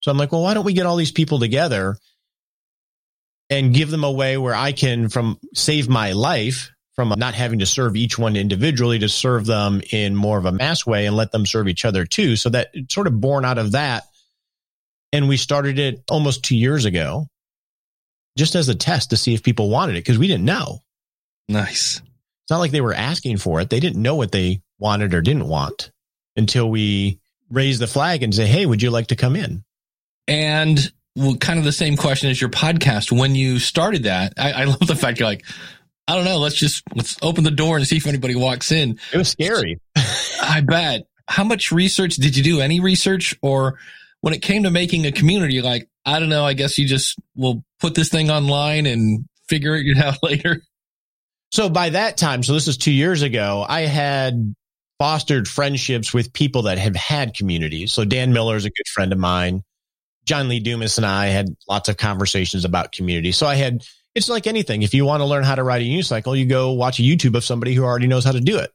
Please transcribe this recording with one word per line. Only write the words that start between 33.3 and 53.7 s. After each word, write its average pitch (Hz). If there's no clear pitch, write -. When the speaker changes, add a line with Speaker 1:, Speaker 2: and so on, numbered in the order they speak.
Speaker 2:
you 131
started 165
that, 95
I, 143
I 131
love 139
the 170
fact 123
you're 117
like, 101
"I 160
don't 180
know, 185
let's 147
just, -
let's 117
open 165
the 156
door 156
and 139
see 160
if 143
anybody 131
walks 127
in." 139
Speaker 1:
It 156
was 180
scary. 151
<laughs> -
Speaker 2:
I 147
bet. 143
How -
much 226
research 180
did 131
you 135
do? 156
Any 156
research? 185
Or 135
when 156
it -
came 202
to 190
making 175
a 143
community, 151
like, 123
"I 147
don't 160
know, 147
I 139
guess 135
you 143
just 131
will 127
put 165
this 160
thing 156
online 147
and 113
figure 151
it 139
<laughs> 151
out 139
later"? 160
Speaker 1:
So 214
by 175
that 202
time, 135
so 127
this 151
is 139
two -
years 151
ago, 104
I 160